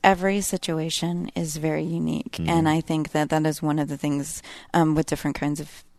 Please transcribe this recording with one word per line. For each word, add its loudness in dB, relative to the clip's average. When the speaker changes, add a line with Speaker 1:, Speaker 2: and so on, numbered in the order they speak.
Speaker 1:
every 4
situation -4
is -4
very -2
unique, -2
Speaker 2:
Mm-hmm. -2
Speaker 1:
and 4
I 4
think -2
that 2
that 2
is 0
one 2
of 0
the -4
things, -4
um, 6
with 2
different -2
kinds -2
of -14